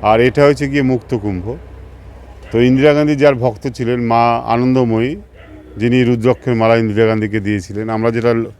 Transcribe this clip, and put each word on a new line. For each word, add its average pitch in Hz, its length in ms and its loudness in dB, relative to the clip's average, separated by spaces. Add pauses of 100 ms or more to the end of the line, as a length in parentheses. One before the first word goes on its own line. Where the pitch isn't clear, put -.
আর 107 180 4
এটা 127 240 2
হয়েছে 143 260 2
গিয়ে 143 120 -2
মুক্ত 127 360 -2
কুম্ভ। 101 380 -6 (960)
তো 113 80 0
ইন্দিরা 131 340 4
গান্ধী 151 220 0
যার 139 200 4
ভক্ত 123 320 -4
ছিলেন 123 360 -4
মা 117 420 2
আনন্দময়ী, 123 720 0 (600)
যিনি 120 260 2
রুদ্রাক্ষের 123 520 0
মালা 113 200 2
ইন্দিরা 110 300 0
গান্ধীকে 110 340 -2
দিয়েছিলেন, 104 500 -6
আমরা 113 220 -2
যেটা 117 220 0 (260)